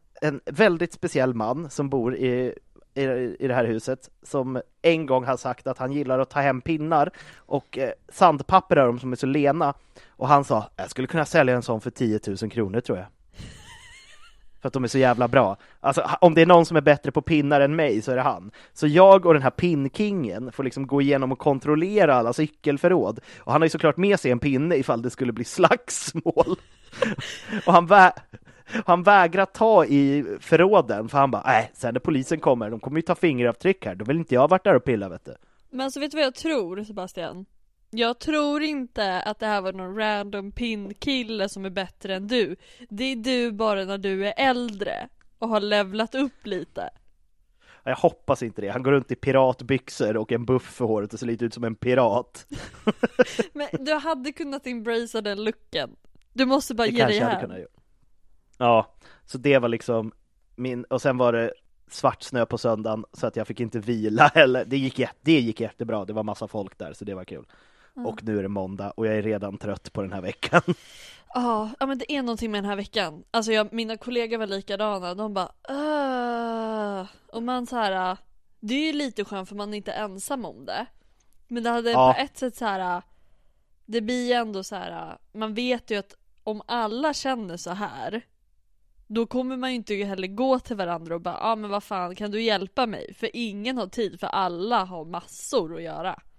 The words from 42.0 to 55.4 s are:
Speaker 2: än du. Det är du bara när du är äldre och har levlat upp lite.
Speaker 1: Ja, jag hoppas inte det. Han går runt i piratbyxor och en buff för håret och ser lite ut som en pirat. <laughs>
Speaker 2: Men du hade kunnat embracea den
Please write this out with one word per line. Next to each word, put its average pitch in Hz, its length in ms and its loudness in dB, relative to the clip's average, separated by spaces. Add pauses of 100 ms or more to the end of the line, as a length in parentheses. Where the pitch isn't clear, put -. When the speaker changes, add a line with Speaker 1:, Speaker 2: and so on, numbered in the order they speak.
Speaker 2:
än 196 120 -8
du. 208 280 0 (340)
Det 208 140 -8
är 262 120 -2
du 240 360 0
bara 202 340 -2
när 196 120 -6
du 196 300 -2
är 202 100 -4
äldre 240 720 -2 (320)
och 226 100 -4
har 214 120 2
levlat 208 540 -2
upp 269 300 -4
lite. 175 440 -8 (920)
Speaker 1:
Ja, 123 80 -6
jag 127 40 -2
hoppas - 480 0
inte 107 180 -8
det. 98 80 -6
Han 127 140 -6
går 131 80 2
runt 139 200 2
i 127 40 -6
piratbyxor 131 1040 0
och 110 140 -4
en 117 140 -2
buff 123 180 2
för - 220 -8
håret 107 280 -2
och 110 60 -10
ser 123 80 -8
lite 117 180 -4
ut 113 80 -4
som 120 100 -10
en 113 120 -4
pirat. 123 720 0 (540)
<laughs> - 520 0
Speaker 2:
Men 294 140 -6 (120)
du 277 140 -2
hade 294 380 -4
kunnat 277 360 -10
embracea 233 540 -4
den 208 220 -6